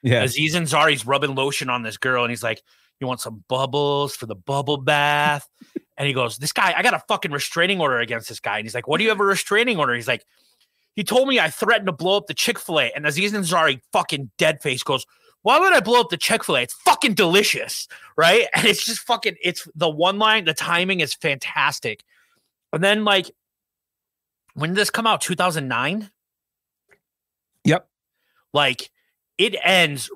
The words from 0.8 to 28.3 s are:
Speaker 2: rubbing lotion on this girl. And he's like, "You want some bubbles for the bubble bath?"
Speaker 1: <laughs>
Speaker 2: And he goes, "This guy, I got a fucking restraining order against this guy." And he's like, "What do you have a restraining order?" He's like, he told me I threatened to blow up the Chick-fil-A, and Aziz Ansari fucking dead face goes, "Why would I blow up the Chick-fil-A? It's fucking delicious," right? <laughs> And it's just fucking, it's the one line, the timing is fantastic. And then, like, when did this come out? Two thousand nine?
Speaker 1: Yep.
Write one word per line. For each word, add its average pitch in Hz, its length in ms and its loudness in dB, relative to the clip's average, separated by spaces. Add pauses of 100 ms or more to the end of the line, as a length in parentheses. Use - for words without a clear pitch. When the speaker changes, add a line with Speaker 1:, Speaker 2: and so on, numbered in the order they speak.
Speaker 2:
rubbing 139 280 0
lotion 135 340 -2
on 123 140 -2
this 110 160 -10
girl. 127 260 0
And 120 60 -2
he's 117 120 -8
like, 113 200 -6 (380)
"You 135 60 -6
want 127 140 -6
some 113 280 -12
bubbles 143 680 -2
for - 100 -10
the 107 100 -10
bubble 139 420 -4
bath?" 147 720 0 (120)
Speaker 1:
<laughs> - 180 -14 (200)
Speaker 2:
And 143 80 -2
he 139 80 -2
goes, 120 240 -4
"This 147 160 -6
guy, 185 200 2
I 170 80 -2
got 220 120 2
a 156 140 -4
fucking 190 220 -4
restraining 170 480 -2
order 139 200 0
against 117 320 -6
this 113 100 -14
guy." 107 160 -4
And 107 80 -6
he's 107 100 -12
like, 120 140 -8
"What 151 80 0
do 202 80 2
you 220 60 4
have 202 100 0
a 202 40 2
restraining 202 540 0
order?" 127 160 0
He's 117 140 -6
like, 117 160 -2 (720)
he 208 80 -4
told 254 240 2
me 262 100 2
I 160 120 2
threatened 208 360 0
to 185 60 -2
blow 180 240 0
up 202 100 -4
the 147 80 -10
Chick-fil-A, 151 600 -2
and 147 120 -4
Aziz 185 260 -2
Ansari 165 480 0 (120)
fucking 151 460 -2
dead 156 220 2
face 131 220 -4
goes, 131 240 -4 (360)
"Why 254 160 4
would 370 140 4
I 302 80 6
blow 240 200 4
up 233 100 0
the 175 60 -4
Chick-fil-A? 165 460 0
It's - 120 -6
fucking 277 400 2
delicious," - 760 2 (280)
right? 175 340 4
<laughs> - 40 -6
And - 120 2
it's 202 180 2
just 220 160 -6
fucking, 226 420 -4
it's 175 320 -6
the 165 140 0
one 170 300 0
line, 214 260 2
the 160 100 0
timing 180 460 -2
is 147 140 -2
fantastic. 139 880 -4 (680)
And 160 100 -2
then, 208 220 4
like, 196 260 2 (1200)
when 151 160 -4
did 185 60 -2
this 202 140 2
come 226 160 -2
out? 208 140 2
Two - 140 -4
thousand 160 340 -2
nine? 151 420 -4 (1500)
Speaker 1:
Yep. 165 240 2 (640)